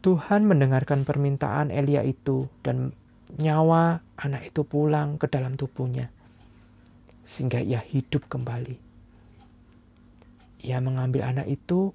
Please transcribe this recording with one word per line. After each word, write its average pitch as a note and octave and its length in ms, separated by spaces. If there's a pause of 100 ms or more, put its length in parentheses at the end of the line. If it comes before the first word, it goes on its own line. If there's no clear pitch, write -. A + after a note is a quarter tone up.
Tuhan G3+ 400
mendengarkan C#3 560
permintaan C#3+ 720
Elia C#3+ 320
itu C3 400 (160)
dan C3 320 (480)
nyawa E3 560 (160)
anak - 400
itu D3+ 80
pulang D3 560
ke C#3+ 80
dalam C3 320
tubuhnya, B2+ 560 (1120)
sehingga B2 320
ia A#2+ 240
hidup - 480
kembali. B2 480 (1800)
Ia B2+ 160
mengambil C3 480
anak B2+ 240
itu F3+ 440